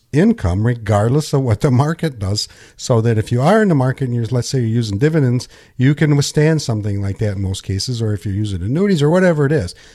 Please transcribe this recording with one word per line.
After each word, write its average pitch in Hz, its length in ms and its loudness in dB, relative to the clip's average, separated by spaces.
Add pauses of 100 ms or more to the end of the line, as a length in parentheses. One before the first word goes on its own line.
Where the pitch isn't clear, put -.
(140)
income 135 540 2
regardless 117 640 0
of 143 80 2
what 117 200 0
the 147 100 2
market 143 480 -2
does, 101 280 -4 (300)
so 113 240 0
that 113 160 2
if - 140 -2
you 120 100 0
are 208 220 4
in 202 60 2
the 165 60 2
market 131 300 0
and 120 80 -4
you're, 120 120 -2
let's 120 220 -2
say 135 120 -2
you're 117 80 0
using 110 320 -2
dividends, 135 480 2 (280)
you 135 200 2
can 151 200 2
withstand 151 460 2
something 104 400 -4
like 98 160 -4
that 104 200 -2
in 101 40 -6
most 95 220 -4
cases, 113 400 -4
or 107 100 -2
if 101 100 -6
you're 98 120 -4
using 98 260 -4
annuities 156 400 0
or 147 80 4
whatever 170 380 2
it 139 40 0
is. 117 220 -2 (220)